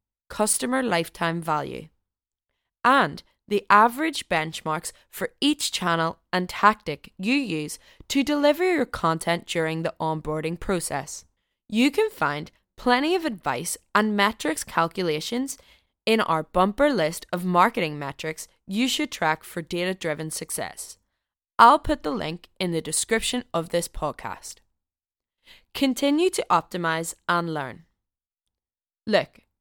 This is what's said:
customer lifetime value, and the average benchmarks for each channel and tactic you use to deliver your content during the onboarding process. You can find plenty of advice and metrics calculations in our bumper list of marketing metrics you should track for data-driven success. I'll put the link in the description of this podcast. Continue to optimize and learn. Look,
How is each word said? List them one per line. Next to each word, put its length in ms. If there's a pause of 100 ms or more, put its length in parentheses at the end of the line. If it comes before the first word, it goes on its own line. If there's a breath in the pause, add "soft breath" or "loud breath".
(280)
customer 540
lifetime 600
value, 460 (960)
and 380 (260)
the 200
average 600
benchmarks 640 (180 soft breath)
for 300
each 320
channel 480 (120)
and 160
tactic 720
you 160
use 440 (300 soft breath)
to 140
deliver 420
your 220
content 600
during 360
the 180
onboarding 580
process. 680 (440)
You 220
can 200
find 400 (260)
plenty 400
of 80
advice 520 (180)
and 220
metrics 460
calculations 960 (480 soft breath)
in 140
our 240
bumper 480
list 400
of 120
marketing 540
metrics 480 (200)
you 220
should 220
track 340
for 180
data-driven 680
success. 680 (600)
I'll 200
put 260
the 60
link 380 (100)
in 120
the 100
description 720
of 160
this 180
podcast. 720 (1200 soft breath)
Continue 560
to 180
optimize 640 (140)
and 240
learn. 320 (1200)
Look, 340 (200)